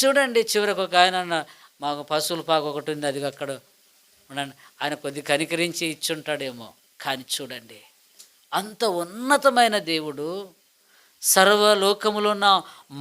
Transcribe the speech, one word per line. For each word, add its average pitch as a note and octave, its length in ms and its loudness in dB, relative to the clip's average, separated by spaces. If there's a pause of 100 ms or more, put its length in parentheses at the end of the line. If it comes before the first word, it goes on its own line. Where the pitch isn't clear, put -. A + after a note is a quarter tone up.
చూడండి C4+ 360 2
చివరికి G#3 400 0
ఒక F3+ 140 -4
ఆయన F3+ 200 6
అన్న, E3+ 300 -2 (360)
"మాకు D3 220 -6
పశువుల D#3 380 -4
పాక D#3 220 0
ఒకటి D3 280 -6
ఉంది, D3 160 -6
అది C#3 180 -4
అక్కడ C#3 260 -8 (800)
ఉండండి." C3+ 260 -8 (260)
ఆయన D3 120 -2
కొద్ది C#3+ 280 -8
కనికరించి D#3+ 640 -2
ఇచ్చుంటాడేమో, C#3+ 840 -6 (280)
కానీ C3 240 -6 (100)
చూడండి, A#2 460 -12 (720)
అంత G3 300 -4 (200)
ఉన్నతమైన A#3+ 720 2 (160)
దేవుడు D3+ 360 -4 (920)
సర్వలోకములో G#3 1120 4
ఉన్న G3+ 120 2 (520)